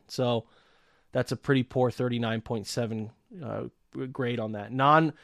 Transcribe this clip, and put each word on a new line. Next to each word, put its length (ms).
So 400
that's 200
a 40
pretty 260
poor 280
thirty-nine 520
point 240
seven, 440
uh, 220
grade 280
on 120
that. 200
Non-, 400